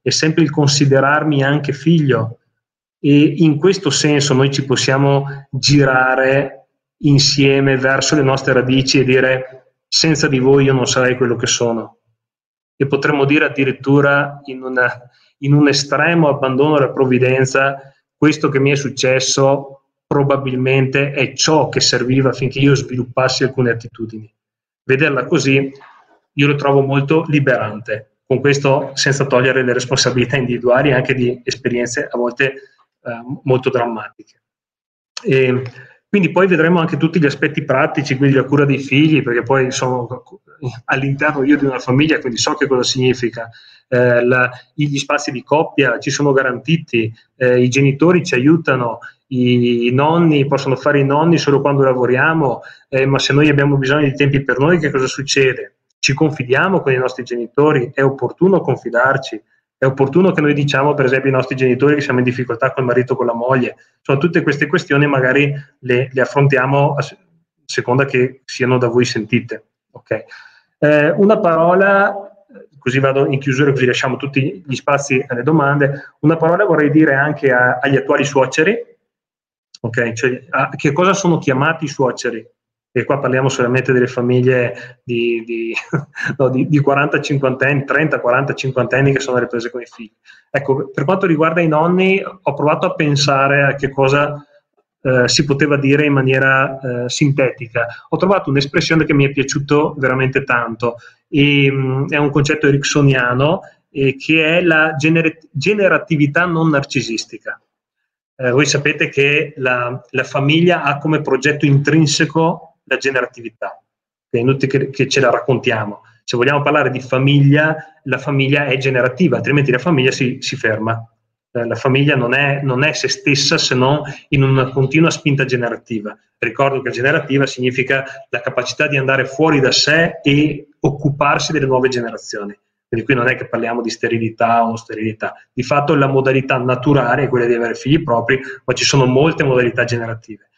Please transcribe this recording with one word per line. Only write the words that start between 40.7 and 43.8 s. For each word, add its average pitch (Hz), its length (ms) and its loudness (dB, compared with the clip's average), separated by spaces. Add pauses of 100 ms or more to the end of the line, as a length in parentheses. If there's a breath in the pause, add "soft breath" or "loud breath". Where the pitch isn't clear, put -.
all'interno 139 580 -2
io 143 140 4
di 139 80 0
una 127 140 -2
famiglia, 139 400 2
quindi 117 180 -6
so 151 180 -2
che 143 100 0
cosa 127 180 0
significa. 120 640 -2 (400 loud breath)